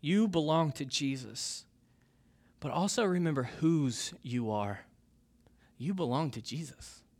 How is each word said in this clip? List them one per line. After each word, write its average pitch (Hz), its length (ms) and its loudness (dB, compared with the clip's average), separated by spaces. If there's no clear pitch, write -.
You 202 260 4
belong 160 460 4
to - 100 -6
Jesus. 131 800 -4
But 139 120 -4
also 190 320 0
remember 170 400 2
whose 147 800 0
you 120 300 -2
are. 101 300 -2
You 156 160 -4
belong 147 380 0
to 113 100 -10
Jesus. - 640 -12